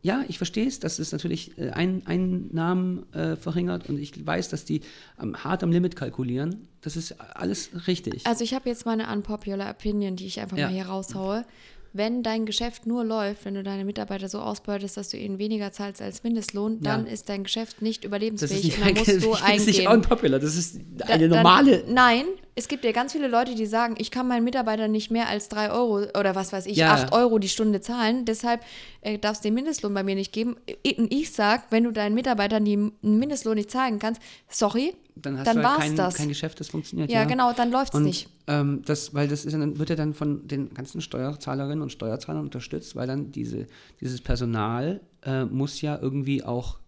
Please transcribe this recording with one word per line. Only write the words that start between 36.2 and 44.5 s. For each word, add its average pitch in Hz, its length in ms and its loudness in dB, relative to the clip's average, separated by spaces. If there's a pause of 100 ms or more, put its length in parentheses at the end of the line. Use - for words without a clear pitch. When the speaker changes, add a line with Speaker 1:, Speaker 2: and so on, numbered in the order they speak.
Speaker 1:
Geschäft, 151 320 -6
das 160 80 -8
funktioniert, 156 420 -4
Speaker 2:
Ja, 226 100 4
Speaker 1:
ja. 220 40 4
Speaker 2:
genau, 247 280 4
dann 240 180 2
läuft's 262 240 0
Speaker 1:
Und, 147 100 4
Speaker 2:
nicht. 175 240 -2 (180)
Speaker 1:
ähm, 143 380 0
das, 147 300 -4
weil 147 140 2
das 147 180 -2
ist 147 80 -4
ja 156 40 0
dann, 147 200 0
wird 156 120 -2
ja 165 60 2
dann 151 160 0
von 147 340 -2
den 139 280 -6
ganzen 135 260 -10
Steuerzahlerinnen 139 800 -4
und 143 120 -6
Steuerzahlern 139 500 -6
unterstützt, - 540 -10
weil 127 100 -4
dann 139 260 -6
diese, 117 340 -6 (360)
dieses 127 180 -6
Personal, 120 800 0 (220)